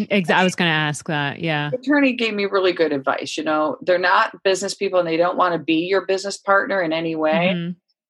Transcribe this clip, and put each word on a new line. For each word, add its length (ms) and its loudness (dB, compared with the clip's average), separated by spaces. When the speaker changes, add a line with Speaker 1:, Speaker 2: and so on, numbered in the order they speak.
Speaker 1:
Ex-, 200 0
I 140 4
was 120 2
gonna 140 0
ask 380 -2
that. 320 -4
Yeah. 320 -2
Speaker 2:
The 80 -2
attorney 340 2
gave 200 -4
me 120 -2
really 280 2
good 200 2
advice. 440 -4
You 60 -4
know, 380 0
they're 160 2
not 460 2
business 300 0
people 260 -2
and 80 0
they 100 0
don't 200 0
wanna 220 2
be 280 0
your 180 0
business 320 -4
partner 440 0
in 120 -2
any 220 -2
way. 400 2
Speaker 1:
Mm-hmm. 160 -4